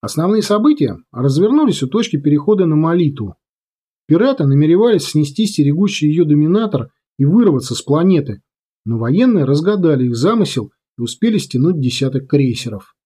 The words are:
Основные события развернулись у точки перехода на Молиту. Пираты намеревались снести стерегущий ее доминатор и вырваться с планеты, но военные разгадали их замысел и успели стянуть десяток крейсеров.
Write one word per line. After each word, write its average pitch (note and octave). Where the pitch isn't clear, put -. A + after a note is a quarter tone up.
Основные F3+
события G#3+
развернулись F3+
у B2+
точки G#3+
перехода D3
на D#3+
Молиту. D3+
Пираты G3+
намеревались E3
снести D3+
стерегущий D#3+
ее D#3+
доминатор D#3
и C#3
вырваться D#3
с -
планеты, D3
но A2+
военные E3
разгадали D3+
их A#2+
замысел D#3+
и A#2
успели G#3+
стянуть D3+
десяток C3
крейсеров. A#2+